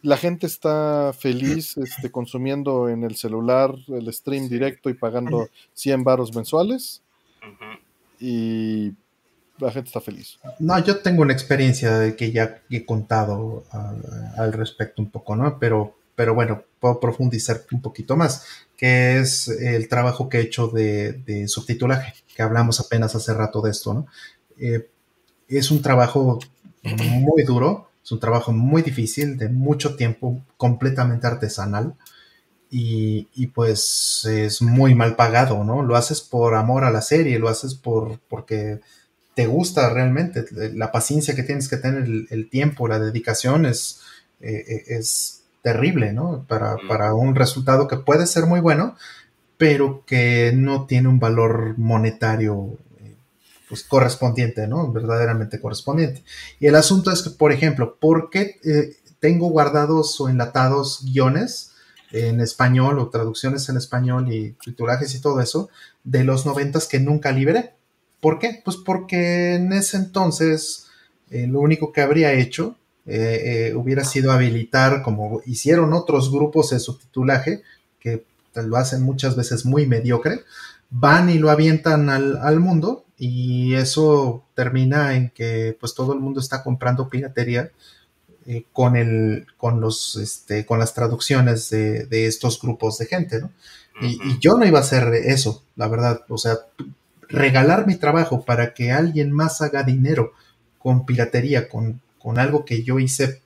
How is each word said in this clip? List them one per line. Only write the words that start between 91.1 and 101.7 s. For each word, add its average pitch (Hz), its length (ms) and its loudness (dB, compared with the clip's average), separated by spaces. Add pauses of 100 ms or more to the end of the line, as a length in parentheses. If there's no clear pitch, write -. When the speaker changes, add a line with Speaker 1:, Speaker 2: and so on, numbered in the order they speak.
Speaker 3:
de, 107 340 -2
de 113 220 0
estos 113 340 -2
grupos 113 380 -4
de 117 80 -4
gente, 175 340 -4
¿no? 175 100 -10 (500)
Y, 123 120 -2
y 131 180 -4
Speaker 2:
Ujú. 127 80 -2
Speaker 3:
yo 196 180 6
no 240 80 6
iba 165 140 6
a - 40 4
hacer 120 300 2
eso, 127 500 0 (120)
la 110 120 -4
verdad, 117 400 0
o 117 120 -8
sea, 117 180 0 (720)
regalar 143 580 4
mi 185 80 2
trabajo 151 480 0
para 117 300 0
que 120 180 -2
alguien 151 400 0
más 156 300 -2
haga 143 220 -2
dinero 131 500 0 (460)
con 127 260 0
piratería, 120 640 0
con, 113 320 -6 (180)